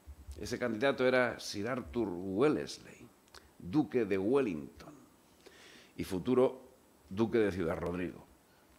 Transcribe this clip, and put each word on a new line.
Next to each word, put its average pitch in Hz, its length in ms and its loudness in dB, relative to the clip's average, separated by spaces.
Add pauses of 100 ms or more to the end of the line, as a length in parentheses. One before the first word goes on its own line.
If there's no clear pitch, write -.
(400)
Ese 107 180 -6
candidato 123 480 0
era 127 320 4
Sir 104 300 -6
Arthur 120 420 -2
Wellesley, 95 960 -2 (520)
duque 117 480 0
de 98 120 0
Wellington 98 760 -2 (1040)
y 90 80 -2
futuro 123 560 2 (480)
duque 113 300 2
de 101 120 4
Ciudad 85 260 0
Rodrigo. 87 480 -4 (540)